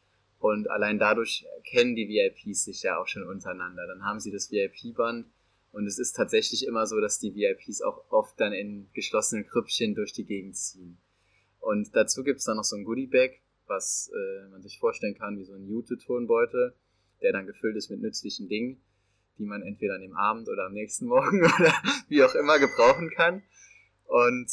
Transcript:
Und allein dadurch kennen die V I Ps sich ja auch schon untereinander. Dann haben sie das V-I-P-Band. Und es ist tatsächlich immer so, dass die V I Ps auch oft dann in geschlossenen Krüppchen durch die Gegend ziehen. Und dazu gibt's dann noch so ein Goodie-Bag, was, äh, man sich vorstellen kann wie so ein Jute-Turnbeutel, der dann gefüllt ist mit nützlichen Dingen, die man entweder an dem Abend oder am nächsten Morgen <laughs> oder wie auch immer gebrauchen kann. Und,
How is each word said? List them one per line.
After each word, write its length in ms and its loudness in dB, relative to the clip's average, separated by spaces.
Und 320 0
allein 280 0
dadurch 480 2
kennen 320 2
die 100 -2
V 60 -8
I 400 2
Ps 120 -2
sich 180 -12
ja 180 0
auch 60 -4
schon 180 -8
untereinander. 640 -10
Dann 180 -12
haben 160 -4
sie 100 -10
das 180 -8
V-I-P-Band. 760 -2
Und 140 -6
es 120 -6
ist 180 -4
tatsächlich 500 0
immer 200 0
so, 140 -2
dass 180 0
die 120 -4
V 80 -10
I 160 2
Ps 260 -10
auch 300 -4
oft 300 2
dann 120 0
in 400 -8
geschlossenen 540 -2
Krüppchen 480 0
durch 180 -4
die 120 -8
Gegend 320 -8
ziehen. 420 -10
Und 340 -2
dazu 300 2
gibt's 200 0
dann 120 0
noch 80 -4
so 120 -4
ein 80 -10
Goodie-Bag, 560 0
was, 480 -4
äh, 340 -8
man 140 -20
sich 180 -18
vorstellen 360 -2
kann 220 -8
wie 60 -12
so 100 -20
ein 140 -16
Jute-Turnbeutel, 1040 -2
der 100 4
dann 140 -2
gefüllt 300 -4
ist 140 -8
mit 100 -8
nützlichen 480 -8
Dingen, 340 -4
die 80 -6
man 160 -8
entweder 320 -4
an 80 -8
dem 140 -16
Abend 320 -2
oder 180 -4
am 60 -10
nächsten 340 -8
Morgen 380 4
<laughs> 0 -
oder 280 6
wie 160 6
auch 100 6
immer 240 4
gebrauchen 520 6
kann. 320 2
Und, 460 4